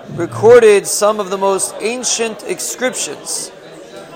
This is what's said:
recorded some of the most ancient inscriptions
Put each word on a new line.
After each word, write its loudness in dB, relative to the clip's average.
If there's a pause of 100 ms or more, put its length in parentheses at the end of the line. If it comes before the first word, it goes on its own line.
(100)
recorded 6
some 0
of -6
the -6
most -2
ancient -4
inscriptions -8 (640)